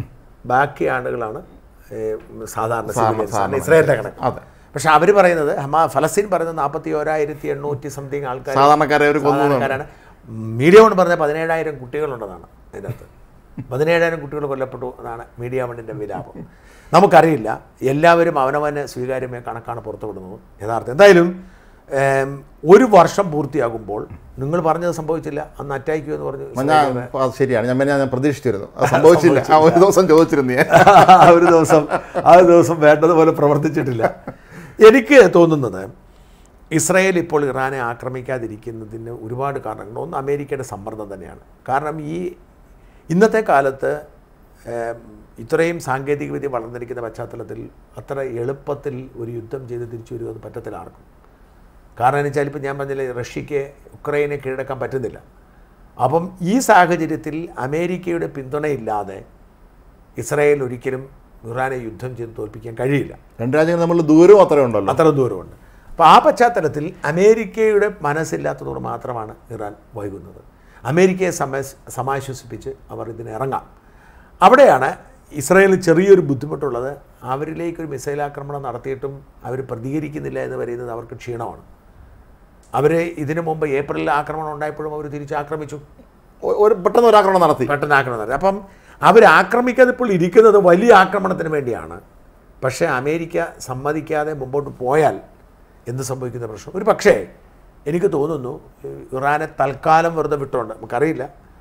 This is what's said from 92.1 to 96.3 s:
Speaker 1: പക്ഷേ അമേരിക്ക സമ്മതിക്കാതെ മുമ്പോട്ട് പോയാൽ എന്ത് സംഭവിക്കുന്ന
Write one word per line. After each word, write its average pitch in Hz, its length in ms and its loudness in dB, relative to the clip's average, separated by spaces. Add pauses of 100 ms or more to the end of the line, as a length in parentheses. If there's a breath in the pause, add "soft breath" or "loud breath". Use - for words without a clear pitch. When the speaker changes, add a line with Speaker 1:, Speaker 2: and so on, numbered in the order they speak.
Speaker 1:
പക്ഷേ 131 220 -2
അമേരിക്ക 165 600 -4 (140)
സമ്മതിക്കാതെ 151 760 -6
മുമ്പോട്ട് 139 460 -8
പോയാൽ 131 360 2 (720)
എന്ത് 127 160 -8
സംഭവിക്കുന്ന 127 440 -10